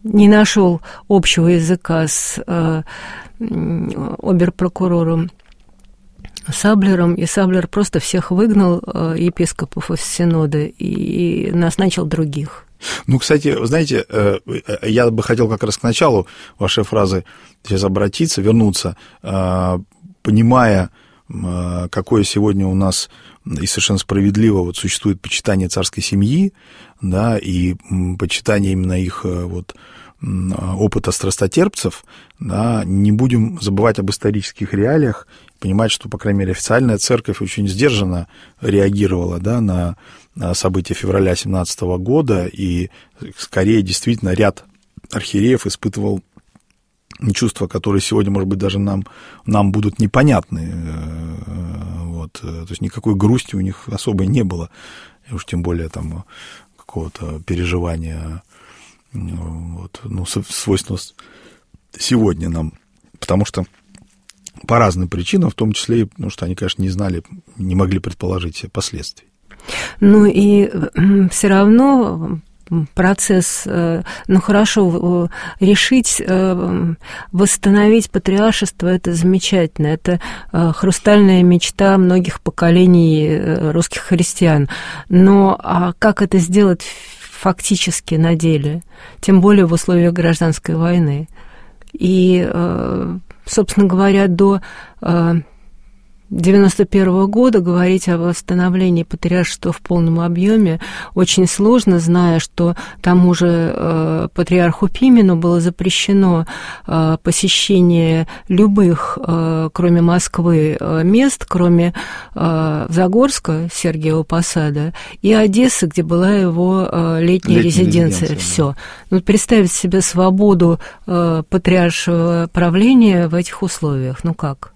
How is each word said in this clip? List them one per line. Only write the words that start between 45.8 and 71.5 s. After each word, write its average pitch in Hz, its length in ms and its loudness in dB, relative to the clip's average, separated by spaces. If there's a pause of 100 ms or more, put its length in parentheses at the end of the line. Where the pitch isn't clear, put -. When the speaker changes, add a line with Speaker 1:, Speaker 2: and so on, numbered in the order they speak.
Speaker 2:
чувства, 101 360 -4
которые 98 320 -2
сегодня, 101 320 0
может 98 160 -2
быть, 98 100 -4
даже 98 220 -4
нам, 98 240 -4 (420)
нам 104 240 2
будут 101 300 -2
непонятны. 101 720 0
Э, 82 1300 -10
вот, 82 360 -12
э, - 40 -14
то 82 240 -12
есть 87 100 -10
никакой - 340 -2
грусти 104 400 0
у 98 60 -4
них 95 280 -8
особой 98 380 -4
не 120 160 0
было, 87 260 -6 (600)
и 120 40 -10
уж 92 120 -10
тем 87 160 -6
более 85 260 -6
там 80 360 -12 (520)
какого-то 80 720 -12
переживания, 82 960 -6 (680)
э, - 60 -12
вот, 85 840 -12
ну, 95 240 -8
с-, - 220 -6
свойственного - 520 -4
с-, - 140 -18 (840)
сегодня 95 520 0
нам, 82 240 -6 (480)
потому 95 240 0
что - 200 -6 (1000)
по 117 120 2
разным 92 300 0
причинам, 104 420 -2
в - 40 -10
том 110 180 -2
числе 117 300 -2
и - 20 2
потому 98 260 -10
что - 140 -10
они, 90 100 -6
конечно, 95 280 -6
не 95 60 -2
знали, 92 340 -4 (340)
не 95 180 -4
могли 92 240 0
предположить 90 580 -6
себе - 120 -14
последствий. - 580 -10 (720)
Speaker 1:
Ну 208 260 8
и, 202 480 4
э, 190 580 2
всё - 180 -2
равно, 202 880 2 (320)